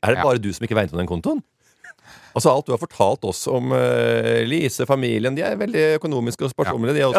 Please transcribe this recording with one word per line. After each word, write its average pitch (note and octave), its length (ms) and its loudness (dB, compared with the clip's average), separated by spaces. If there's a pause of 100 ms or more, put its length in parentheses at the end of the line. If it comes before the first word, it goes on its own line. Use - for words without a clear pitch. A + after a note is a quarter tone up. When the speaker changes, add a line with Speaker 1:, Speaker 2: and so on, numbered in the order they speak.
Speaker 1:
er G#2 120 2
det - 40 0
Speaker 2:
Ja. F2+ 60 0
Speaker 1:
bare B2+ 140 2
du G2+ 140 -4
som A#2 140 -8
ikke G#2+ 100 -4
vet G2+ 160 0
om E2+ 60 -4
den F2+ 100 -2
kontoen? C#3 340 -2 (920)
Altså, C#3+ 160 4
alt C3+ 160 2
du C3 60 -2
har A#2+ 60 0
fortalt - 460 0
oss - 220 -4
om, B2+ 260 -2
eh, A#2 720 0
Lise, C3+ 420 -2
familien, B2+ 480 0
de D#3 80 -4
er - 140 -2
veldig E3+ 440 0
økonomiske B2+ 440 -4
og C3+ 60 -4
sparsommelige, A#2+ 440 -2
de D3 60 0
Speaker 3:
Ja. C3+ 80 2
Speaker 1:
også, B2 100 0